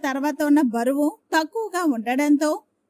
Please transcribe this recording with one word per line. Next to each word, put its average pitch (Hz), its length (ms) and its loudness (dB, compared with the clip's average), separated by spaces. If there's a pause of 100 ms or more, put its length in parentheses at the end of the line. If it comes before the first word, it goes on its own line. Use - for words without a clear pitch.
తర్వాత 277 400 -4
ఉన్న 294 180 4
బరువు 262 560 0 (180)
తక్కువగా 359 480 -4
ఉండడంతో 294 760 0 (280)